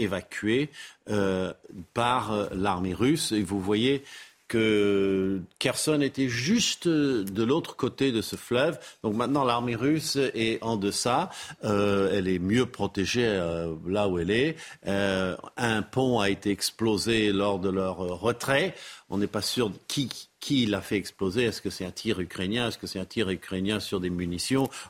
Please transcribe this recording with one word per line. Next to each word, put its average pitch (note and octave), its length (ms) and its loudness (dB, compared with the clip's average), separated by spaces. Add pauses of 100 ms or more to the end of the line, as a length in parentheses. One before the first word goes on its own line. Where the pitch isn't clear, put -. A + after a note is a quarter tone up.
évacuée, G#2+ 680 0 (420)
euh, F#2+ 420 0 (400)
par, A#2+ 380 0
euh, G#2 200 0
l'armée F#2 440 0
russe. C3+ 380 2
Et G#2+ 100 2
vous G2 160 -2
voyez A2+ 440 2 (440)
que G2 920 2 (180)
Kherson D3 420 0
était C3+ 260 0
juste C#3 600 0
de A#2+ 560 2
l'autre C#3+ 320 0
côté C3 360 0
de A2 100 0
ce G2 140 -6
fleuve. C3+ 440 0 (240)
Donc G#2+ 120 0
maintenant, C3 280 2
l'armée A#2+ 320 2
russe C#3 420 0
est A2+ 460 0
en A2+ 120 0
deçà. A#2+ 540 2 (340)
Euh, G2+ 480 2
elle F#2+ 160 2
est F#2 120 2
mieux G#2+ 260 2
protégée, G2+ 600 0
euh, E2+ 480 -2 (120)
là G2+ 200 2
où F2+ 100 0
elle E2+ 140 0
est. C#3+ 240 2 (320)
Euh, F#2+ 480 0 (220)
un A2+ 260 2
pont B2+ 360 2
a G2 120 2
été G2 180 -2
explosé G#2+ 840 0
lors G2 280 2
de F#2+ 100 0
leur, F#2 340 -2
euh, F2+ 100 -4
retrait. C3+ 600 0 (360)
On F#2+ 100 -2
n'est G2+ 80 2
pas G2+ 160 -2
sûr A#2+ 260 0
de F2+ 80 -8 (100)
qui, C3 220 -2 (300)
qui C3 260 2
l'a G2+ 160 0
fait G#2+ 160 -2
exploser. F#2+ 460 -2
Est-ce A2 180 -2
que G2+ 80 -4
c'est F#2 160 -8
un F2+ 60 -8
tir G#2+ 280 -4
ukrainien ? G2 480 -2
Est-ce G#2 120 -6
que - 80 -10
c'est - 120 -6
un F#2 60 -4
tir G2+ 240 -2
ukrainien F#2+ 500 -2
sur G2+ 200 -4
des F2+ 100 -2
munitions ? F2+ 580 0 (220)